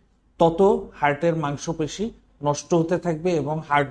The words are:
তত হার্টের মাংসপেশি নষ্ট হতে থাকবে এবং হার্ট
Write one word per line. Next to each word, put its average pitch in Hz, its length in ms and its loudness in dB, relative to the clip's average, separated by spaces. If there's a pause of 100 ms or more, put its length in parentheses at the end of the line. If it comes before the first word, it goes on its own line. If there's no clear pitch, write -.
(380)
তত 190 460 4 (100)
হার্টের 151 420 0
মাংসপেশি 160 760 -4 (320)
নষ্ট 143 320 -2
হতে 165 240 2
থাকবে 170 320 -2
এবং 156 380 -2
হার্ট 143 220 2